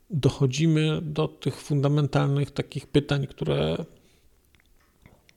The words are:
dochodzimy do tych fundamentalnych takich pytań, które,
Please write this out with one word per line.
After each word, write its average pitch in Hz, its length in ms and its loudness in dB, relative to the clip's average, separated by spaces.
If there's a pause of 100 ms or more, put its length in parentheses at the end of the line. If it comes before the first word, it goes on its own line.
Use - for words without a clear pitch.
dochodzimy 156 920 2
do 151 260 -2
tych - 340 -6
fundamentalnych 143 920 0
takich - 360 -8
pytań, 143 400 0
które, 151 580 -2 (1500)